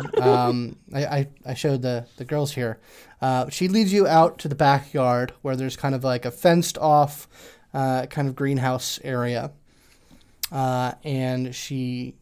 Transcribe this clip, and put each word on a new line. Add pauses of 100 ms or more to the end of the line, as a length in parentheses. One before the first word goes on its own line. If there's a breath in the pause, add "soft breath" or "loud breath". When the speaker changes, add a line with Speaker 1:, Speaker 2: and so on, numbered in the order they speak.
(120)
Speaker 1:
<laughs>
Speaker 2:
Um, (160)
I,
I, (200)
I
showed
the, (100)
the
girls
here. (420 soft breath)
Uh,
she
leads
you
out
to
the
backyard
where
there's
kind
of,
like,
a
fenced
off, (460 soft breath)
uh,
kind
of
greenhouse
area. (1000 soft breath)
Uh, (100)
and
she